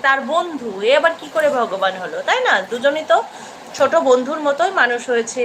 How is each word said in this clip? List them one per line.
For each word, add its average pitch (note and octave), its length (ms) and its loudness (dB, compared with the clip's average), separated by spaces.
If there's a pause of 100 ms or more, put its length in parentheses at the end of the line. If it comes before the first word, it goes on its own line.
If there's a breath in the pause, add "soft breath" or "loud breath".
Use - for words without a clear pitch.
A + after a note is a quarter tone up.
তার C4+ 140 4 (140)
বন্ধু, D#4+ 360 -2 (200)
এ - 100 6
আবার E4 200 4
কি D#4 160 -14
করে D4+ 140 2 (100)
ভগবান F#3+ 340 -2 (100)
হলো, D#3+ 140 -8 (100)
তাই G#4 200 2
না? E4+ 60 4 (180)
দুজনই C#4+ 400 0
তো E4+ 60 6 (600 loud breath)
ছোট C4+ 160 2 (160)
বন্ধুর B3+ 380 2
মতোই D#4 340 2
মানুষ A#3+ 200 0 (100)
হয়েছে, A#3 340 -2